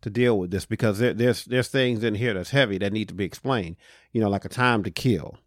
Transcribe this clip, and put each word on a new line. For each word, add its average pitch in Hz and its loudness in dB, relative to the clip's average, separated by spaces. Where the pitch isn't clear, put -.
to - -6
deal 117 4
with 90 -4
this, 95 -2
because 107 -2
there, 120 2
there's, 117 0
there's 120 0
things 123 0
in 110 2
here 113 -2
that's 90 -6
heavy 120 2
that 101 -2
need 107 -4
to - -14
be 92 -4
explained, 90 -4
you 117 2
know, 104 4
like 98 -2
a 92 -8
time 120 2
to 87 -6
kill. - 0